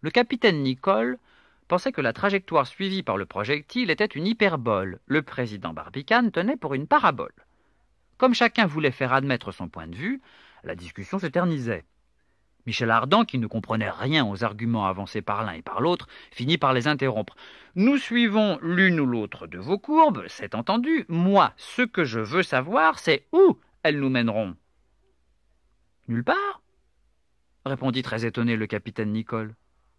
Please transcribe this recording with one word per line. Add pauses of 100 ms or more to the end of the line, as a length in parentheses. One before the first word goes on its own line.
Le
capitaine
Nicholl (500)
pensait
que
la
trajectoire
suivie
par
le
projectile
était
une
hyperbole.
Le
président
Barbicane
tenait
pour
une
parabole. (840)
Comme
chacun
voulait
faire
admettre
son
point
de
vue, (420)
la
discussion
s'éternisait. (800)
Michel
Ardan,
qui
ne
comprenait
rien
aux
arguments
avancés
par
l'un
et
par
l'autre, (240)
finit
par
les
interrompre. « (400)
Nous
suivons
l'une
ou
l'autre
de
vos
courbes,
c'est
entendu.
Moi,
ce
que
je
veux
savoir,
c'est
où (240)
elles
nous
mèneront. » « (1500)
Nulle
part, » (1040)
répondit
très
étonné
le
capitaine
Nicholl. « (460)